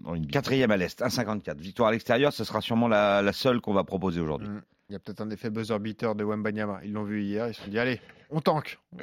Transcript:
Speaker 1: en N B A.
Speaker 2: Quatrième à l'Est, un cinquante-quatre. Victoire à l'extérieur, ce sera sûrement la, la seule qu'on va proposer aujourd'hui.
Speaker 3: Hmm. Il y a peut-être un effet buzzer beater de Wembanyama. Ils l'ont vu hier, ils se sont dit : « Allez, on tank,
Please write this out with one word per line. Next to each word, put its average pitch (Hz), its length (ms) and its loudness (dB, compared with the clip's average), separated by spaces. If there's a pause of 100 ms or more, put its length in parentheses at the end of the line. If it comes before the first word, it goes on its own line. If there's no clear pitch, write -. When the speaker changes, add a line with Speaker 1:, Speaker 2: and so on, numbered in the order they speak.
Speaker 1:
en 80 100 -6
N 82 100 -2
B 71 40 -8
A. - 20 -8
Speaker 2:
Quatrième 131 400 2
à 104 60 6
l'Est, 90 240 -2
un 120 80 0
cinquante-quatre. 101 520 -4
Victoire 101 280 2
à - 20 4
l'extérieur, 123 420 2
ce 113 120 -6
sera 107 160 0
sûrement 117 260 2
la, 104 340 6
la 101 120 4
seule - 280 2
qu'on 107 120 -2
va 95 100 4
proposer 87 360 0
aujourd'hui. 78 300 -2
Speaker 3:
Hmm. 104 120 -10 (280)
Il 101 40 -12
y - 20 -10
a 95 40 -10
peut-être 104 220 -12
un 107 80 -6
effet 110 200 -6
buzzer 107 300 -2
beater 110 360 -2
de 104 100 -2
Wembanyama. 107 580 -2
Ils 104 80 -8
l'ont 107 120 -4
vu 104 200 -4
hier, 104 240 -2
ils 110 60 -6
se - 100 -14
sont 98 60 -12
dit : « 104 100 0
Allez, 120 220 0 (280)
on 156 120 -2
tank, 156 360 0 (260)